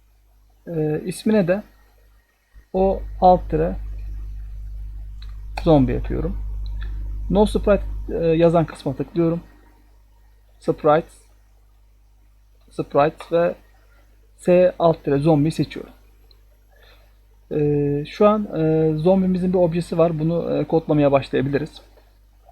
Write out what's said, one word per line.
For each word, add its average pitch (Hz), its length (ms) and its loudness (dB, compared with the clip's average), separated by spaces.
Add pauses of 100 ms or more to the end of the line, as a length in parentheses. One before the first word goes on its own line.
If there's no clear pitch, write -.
(680)
E, 156 380 -2
ismine 202 440 0
de 196 140 0 (1120)
o 190 300 0 (180)
alt 180 300 6
tire 165 260 -2 (1900)
zombi 139 300 4
yapıyorum. 127 460 -4 (920)
No 208 160 4
sprite, 202 380 0 (240)
e, - 60 -6 (120)
yazan 165 380 4
kısma - 320 -6
tıklıyorum. 170 440 -2 (1160)
Sprite, 156 500 0 (1600)
sprite 151 600 -2
ve 170 220 2 (840)
S 180 420 4
alt 165 260 2
tire 139 140 0
zombiyi 151 340 2
seçiyorum. - 400 -8 (1600)
Ee, 147 560 0
şu 208 220 2
an, 208 320 -2
e, 160 360 2
zombimizin 185 560 2
bir 190 60 2
objesi 170 400 0
var. 160 200 2
Bunu, 156 400 -2
e, 147 60 -2
kodlamaya 147 480 2
başlayabiliriz. 139 680 -2 (680)